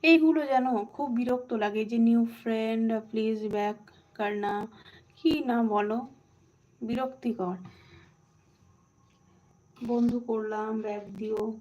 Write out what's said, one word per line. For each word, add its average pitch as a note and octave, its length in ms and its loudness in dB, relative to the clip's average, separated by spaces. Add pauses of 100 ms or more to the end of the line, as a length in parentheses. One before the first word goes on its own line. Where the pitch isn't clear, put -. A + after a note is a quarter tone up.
এইগুলো D#4+ 440 6
যেন B3+ 200 2 (260)
খুব C#4+ 220 -4
বিরক্ত B3 380 -2
লাগে, G#3+ 320 -2
যে A#3 140 -2
new A#3 240 6 (120)
friend, A3+ 520 -2 (200)
please A3 420 -2
back G#3 300 -2 (360)
করনা, G#3 400 -2 (600)
কি - 180 2 (140)
না A#3+ 180 2
বলো, G#3 340 0 (840)
বিরক্তিকর। A#3 760 -4 (2250)
বন্ধু A#3+ 440 0
করলাম, G#3+ 500 -4 (120)
ব্যাক G#3 220 -6 (120)
দিও G#3+ 260 -4 (180)